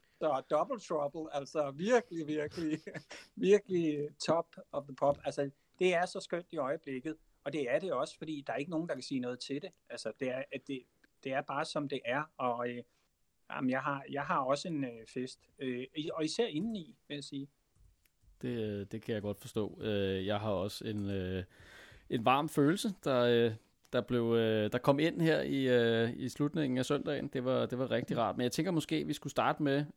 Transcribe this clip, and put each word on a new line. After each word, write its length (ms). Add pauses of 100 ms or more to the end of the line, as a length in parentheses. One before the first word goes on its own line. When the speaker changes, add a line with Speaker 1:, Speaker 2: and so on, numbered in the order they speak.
(200)
Speaker 1:
Så 300
double 300
trouble, 560
altså 360
virkelig, 560
virkelig, 520 (300)
<laughs> 260
virkelig 720 (100)
top 360 (160)
of 120
the 120
pop. 300
Altså, 240 (300)
det 160
er 100
så 140
skønt 320
i 60
øjeblikket, 580 (280)
og 100
det 180
er 80
det 140
også, 240
fordi 300
der 60
er 40
ikke 140
nogen, 160
der 80
kan 80
sige 160
noget 200
til 220
det. 80 (200)
Altså, 300
det 100
er, 220
at 160
det, 160 (400)
det 100
er 80
bare, 240
som 240
det 160
er, 180 (140)
og, 320
øh, 140 (680)
jamen, 180
jeg 120
har, 300
jeg 120
har 160
også 280
en, 160
øh, 300
fest, 260 (200)
øh, 260 (100)
i-, 180
og 120
især 200
indeni, 500 (120)
vil 80
jeg 80
sige. 260 (920)
Speaker 2:
Det, 80
øh, 420
det 100
kan 120
jeg 80
godt 180
forstå. 420
Øh, 440
jeg 140
har 100
også 380
en, 220
øh, 340 (640)
en 160
varm 240
følelse, 440 (100)
der, 180
øh, 300 (420)
der 80
blev, 320
øh, 380
der 60
kom 220
ind 220
her 200
i, 260
øh, 480
i 140
slutningen 480
af 80
søndagen. 420
Det 180
var, 200
det 140
var 120
rigtig 260
rart. 200
Men 60
jeg 80
tænker 200
måske, 320
vi 100
skulle 180
starte 320
med, 220 (120)